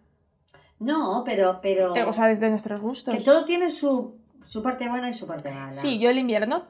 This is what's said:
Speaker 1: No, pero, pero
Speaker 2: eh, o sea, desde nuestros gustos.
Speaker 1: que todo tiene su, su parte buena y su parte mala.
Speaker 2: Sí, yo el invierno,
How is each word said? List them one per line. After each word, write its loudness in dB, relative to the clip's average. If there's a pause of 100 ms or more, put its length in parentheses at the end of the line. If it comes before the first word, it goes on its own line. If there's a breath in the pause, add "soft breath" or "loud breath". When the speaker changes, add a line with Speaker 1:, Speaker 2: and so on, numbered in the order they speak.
(800 soft breath)
Speaker 1:
No, -2
pero, 2
pero 2
Speaker 2:
eh, 2
o -2
sea, 4
desde 2
nuestros -2
gustos. -4
Speaker 1:
que -2
todo 6
tiene 0
su, 0 (300)
su -6
parte -4
buena -4
y -6
su -8
parte -8
mala. -12
Speaker 2:
Sí, 0
yo 4
el 4
invierno, 0